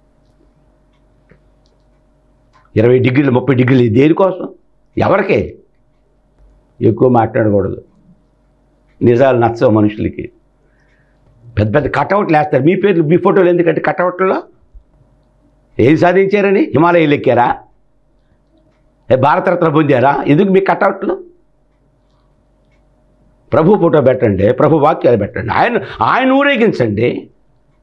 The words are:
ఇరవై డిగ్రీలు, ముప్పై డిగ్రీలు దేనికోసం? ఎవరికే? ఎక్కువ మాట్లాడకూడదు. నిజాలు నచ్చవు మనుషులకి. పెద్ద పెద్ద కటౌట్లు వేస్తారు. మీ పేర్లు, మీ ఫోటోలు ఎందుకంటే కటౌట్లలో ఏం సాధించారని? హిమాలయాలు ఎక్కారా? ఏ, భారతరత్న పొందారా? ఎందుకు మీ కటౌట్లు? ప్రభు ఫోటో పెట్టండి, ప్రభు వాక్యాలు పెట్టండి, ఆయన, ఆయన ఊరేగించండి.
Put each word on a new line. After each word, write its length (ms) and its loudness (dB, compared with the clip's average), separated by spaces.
ఇరవై 220 4
డిగ్రీలు, 320 0
ముప్పై 240 0
డిగ్రీలు 400 2
దేనికోసం? 540 0
ఎవరికే? 580 -2
ఎక్కువ 280 0
మాట్లాడకూడదు. 760 -2
నిజాలు 360 2
నచ్చవు 320 0
మనుషులకి. 600 -2
పెద్ద 160 -2
పెద్ద 200 -2
కటౌట్లు 420 -2
వేస్తారు. 260 0
మీ 120 2
పేర్లు, 280 0
మీ 140 2
ఫోటోలు 320 2
ఎందుకంటే 320 0
కటౌట్లలో 640 -2
ఏం 160 4
సాధించారని? 640 0
హిమాలయాలు 540 2
ఎక్కారా? 420 0
ఏ, 40 4
భారతరత్న 520 0
పొందారా? 580 0
ఎందుకు 220 2
మీ 120 2
కటౌట్లు? 680 -4
ప్రభు 260 2
ఫోటో 220 2
పెట్టండి, 520 0
ప్రభు 240 2
వాక్యాలు 400 0
పెట్టండి, 360 -6
ఆయన, 280 -2
ఆయన 320 0
ఊరేగించండి. 1000 -2